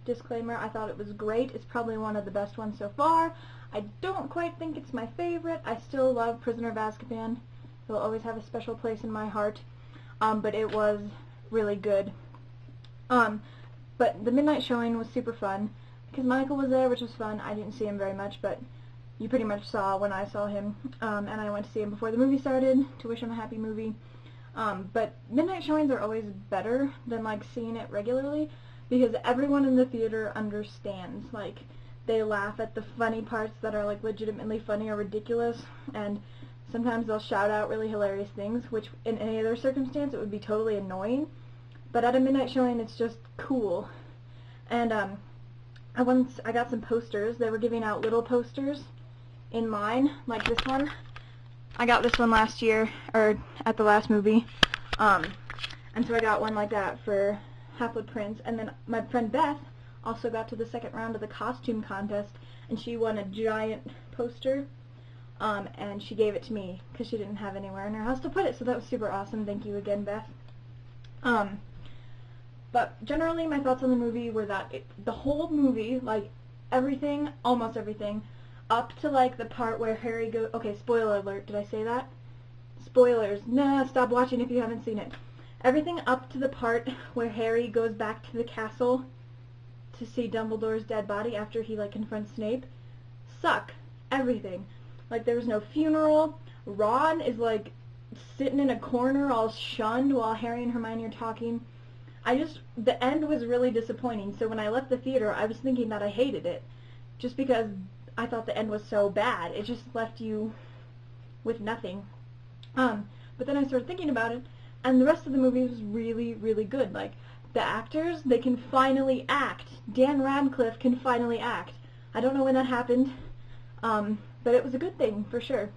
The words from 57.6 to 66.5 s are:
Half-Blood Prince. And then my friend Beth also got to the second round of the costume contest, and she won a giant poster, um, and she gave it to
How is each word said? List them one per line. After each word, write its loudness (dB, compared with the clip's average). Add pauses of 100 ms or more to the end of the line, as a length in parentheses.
Half-Blood -2
Prince. -6
And -2
then -6 (140)
my 0
friend 0
Beth 4 (460)
also -4
got -2
to -8
the -4
second -8
round -4
of -6
the -6
costume -4
contest, -4 (320)
and -4
she -6
won 2
a -2
giant -2 (220)
poster, -2 (720)
um, -2 (120)
and -6
she -10
gave 4
it -4
to -8